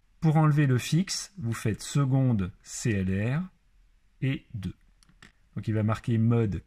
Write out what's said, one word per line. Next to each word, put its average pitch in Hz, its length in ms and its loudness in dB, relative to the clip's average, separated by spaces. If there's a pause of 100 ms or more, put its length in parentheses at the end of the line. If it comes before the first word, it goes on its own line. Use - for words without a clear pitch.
(220)
Pour 160 160 4
enlever 151 300 4
le 127 100 4
fixe, - 600 -2
vous 113 140 -4
faites - 280 -4
seconde 127 800 0
C - 300 -6
L 98 460 -2
R 185 60 -4 (800)
et 135 320 -4
deux. 90 220 -8 (800)
Donc 104 120 -10
il 107 60 -2
va 110 100 0
marquer 110 340 0
mode 113 500 2